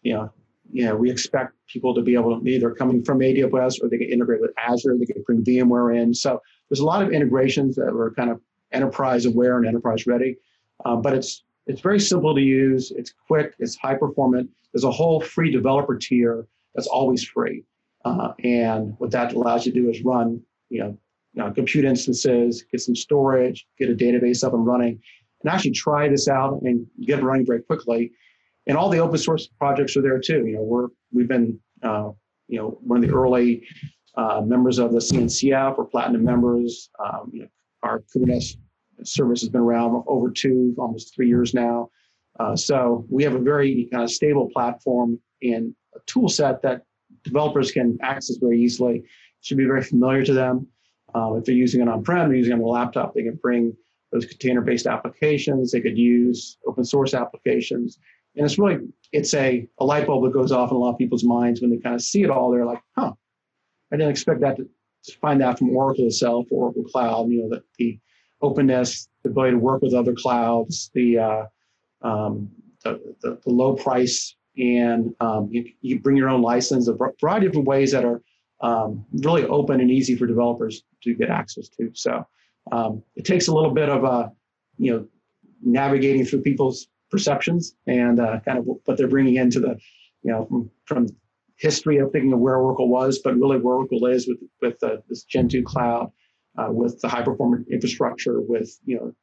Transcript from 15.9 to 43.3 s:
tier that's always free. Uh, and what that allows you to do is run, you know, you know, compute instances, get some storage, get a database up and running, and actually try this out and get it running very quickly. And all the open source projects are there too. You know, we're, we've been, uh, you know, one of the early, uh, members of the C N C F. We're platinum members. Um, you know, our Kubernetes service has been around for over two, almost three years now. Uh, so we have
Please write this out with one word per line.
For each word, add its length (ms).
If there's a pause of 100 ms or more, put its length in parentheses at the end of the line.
tier 480 (300)
that's 120
always 360
free. 400 (420)
Uh, 280 (100)
and 560
what 120
that 220
allows 320
you 60
to 100
do 80
is 140
run, 360 (300)
you 100
know, 180 (360)
you 100
know, 80
compute 340
instances, 840
get 100
some 140
storage, 720 (100)
get 120
a 40
database 500
up 100
and 120
running, 360 (400)
and 100
actually 200
try 360
this 200
out 360
and 220 (160)
get 180
it 40
running 220
very 160
quickly. 500 (560)
And 100
all 120
the 100
open 180
source 300 (100)
projects 400
are 40
there 180
too. 260
You 120
know, 40
we're, 260 (240)
we've 160
been, 320 (220)
uh, 300 (360)
you 120
know, 220
one 220
of 60
the 60
early, 520 (480)
uh, 260
members 380
of 120
the 100
C 160
N 120
C 240
F. 240
We're 80
platinum 380
members. 640 (140)
Um, 300
you 100
know, 40 (360)
our 200 (100)
Kubernetes 440 (460)
service 380
has 80
been 120
around 300
for 160
over 220
two, 480
almost 380
three 120
years 260
now. 360 (500)
Uh, 160
so 540
we 140
have 100